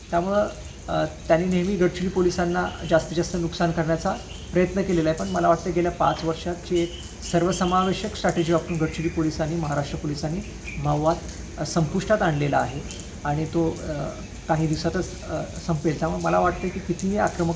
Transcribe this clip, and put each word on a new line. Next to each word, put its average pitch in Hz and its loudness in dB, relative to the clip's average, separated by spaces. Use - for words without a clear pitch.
त्यामुळं, 196 2
अ, 156 0
त्यांनी 165 4
नेहमी 185 2
गडचिरोली 180 2
पोलिसांना 180 2
जास्तीत 160 2
जास्त 170 0
नुकसान 170 0
करण्याचा 165 0
प्रयत्न 185 2
केलेला 170 2
आहे, 160 0
पण 190 -4
मला 175 2
वाटतं 170 2
गेल्या 170 2
पाच 156 2
वर्षात 165 -2
जी 175 0
एक 170 -2
सर्वसमावेशक 185 2
स्ट्रॅटेजी 170 2
वापरून 165 0
गडचिरोली 160 0
पोलिसांनी, 160 0
महाराष्ट्र 147 -2
पोलिसांनी 156 -4
माओवाद, 147 2
अ, 151 -4
संपुष्टात 190 2
आणलेला 143 2
आहे 127 0
आणि 147 0
तो, 160 2
अ, - -4
काही 160 4
दिवसातच, 160 -2
अ, 156 -4
संपेल. 156 2
त्यामुळे 170 0
मला 170 4
वाटतं 180 2
की 180 -4
कितीही 190 -2
आक्रमक 170 2